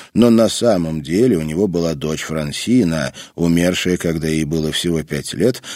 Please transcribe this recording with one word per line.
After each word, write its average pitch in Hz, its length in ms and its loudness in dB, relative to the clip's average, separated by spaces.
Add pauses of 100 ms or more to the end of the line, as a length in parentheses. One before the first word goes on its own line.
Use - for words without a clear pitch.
(120)
Но 120 160 6
на 113 200 6
самом 87 540 0
деле 95 360 2
у 78 40 -2
него 80 240 -2
была 85 280 -2
дочь 76 280 -6
Франсина, 80 920 -2 (200)
умершая, 87 640 2
когда 80 320 -2
ей 78 160 0
было 78 260 -2
всего 80 320 -2
пять 73 300 -8
лет, 110 300 0 (140)